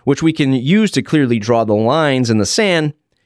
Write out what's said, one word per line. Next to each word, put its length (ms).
which 180
we 80
can 220
use 380
to 100
clearly 380
draw 260
the 100
lines 540
in 80
the 80
sand. 480